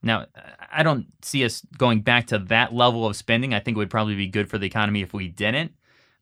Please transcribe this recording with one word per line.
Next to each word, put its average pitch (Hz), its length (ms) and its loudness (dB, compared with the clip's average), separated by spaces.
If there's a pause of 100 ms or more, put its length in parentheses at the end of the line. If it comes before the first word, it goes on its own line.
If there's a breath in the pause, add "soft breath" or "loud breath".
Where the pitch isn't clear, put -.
Now, 110 240 -2 (460)
I 151 100 0
don't 156 240 2 (160)
see 135 240 0
us - 160 -2 (160)
going 117 240 4
back 120 260 2
to 113 120 0
that 113 340 0
level 117 320 4
of 101 100 -2
spending. 120 380 0
I 104 60 0
think 117 160 -4
it 107 40 -2
would 104 120 -2
probably 107 240 0
be 98 120 -4
good 104 220 -2
for - 80 -4
the 98 80 -4
economy 104 380 0
if 95 100 -12
we 95 140 -6
didn't. 110 460 -2 (480 soft breath)